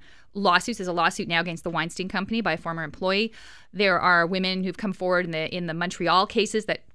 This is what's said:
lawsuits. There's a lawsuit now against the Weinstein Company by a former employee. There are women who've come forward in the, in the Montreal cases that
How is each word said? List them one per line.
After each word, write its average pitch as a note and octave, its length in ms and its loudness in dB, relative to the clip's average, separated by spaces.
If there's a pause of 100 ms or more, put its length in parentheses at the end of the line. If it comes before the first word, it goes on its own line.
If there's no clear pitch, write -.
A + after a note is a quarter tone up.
(340)
lawsuits. G3 420 2
There's F3+ 120 -6
a F3+ 40 -2
lawsuit F3 340 0
now E3+ 140 0
against E3+ 240 -4
the F3+ 60 -6
Weinstein E3 360 -4
Company G3 360 -4
by F#3 100 0
a E3 60 -2
former E3 260 -6
employee. F#3+ 480 0 (400)
There F#3 260 4
are E3+ 280 4
women F#3 360 0
who've F#3 140 -4
come G3+ 160 -4
forward F3+ 320 0
in E3+ 60 -6
the, D#3+ 220 -4
in F3+ 140 -4
the E3 60 -4
Montreal F3 540 2
cases G#3+ 400 0
that - 160 -2 (120)